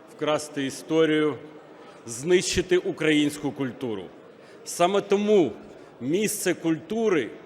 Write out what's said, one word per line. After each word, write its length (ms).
вкрасти 500
історію, 680
знищити 720
українську 720
культуру. 540
Саме 360
тому 520
місце 540
культури 760